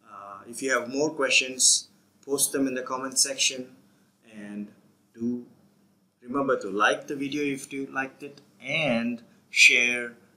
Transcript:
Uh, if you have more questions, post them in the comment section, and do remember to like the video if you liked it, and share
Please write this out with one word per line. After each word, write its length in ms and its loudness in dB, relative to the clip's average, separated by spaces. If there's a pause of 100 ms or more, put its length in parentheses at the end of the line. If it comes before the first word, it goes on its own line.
Uh, 400 -14
if 140 -10
you 80 -2
have 180 2
more 220 0
questions, 760 2 (360)
post 280 0
them 160 2
in 60 -4
the 80 -4
comment 360 -4
section, 560 -2 (580)
and 360 -10 (440)
do 340 -4 (760)
remember 380 0
to 100 -6
like 380 0
the 80 -6
video 260 -4
if 300 -4
you 140 -6
liked 360 -8
it, 180 -16 (220)
and 580 0 (300)
share 640 4 (220)